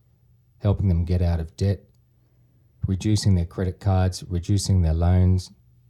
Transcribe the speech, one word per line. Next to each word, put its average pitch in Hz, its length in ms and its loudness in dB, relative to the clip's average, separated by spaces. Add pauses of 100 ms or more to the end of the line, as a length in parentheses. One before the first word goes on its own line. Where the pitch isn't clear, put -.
(600)
helping 98 300 0
them 85 160 2
get 87 160 0
out 85 180 0
of 80 160 -10
debt, 98 260 -2 (1080)
reducing 104 480 0
their 85 100 0
credit 92 340 -6
cards, 92 480 -2
reducing 92 540 0
their 80 120 2
loans, 90 580 2 (380)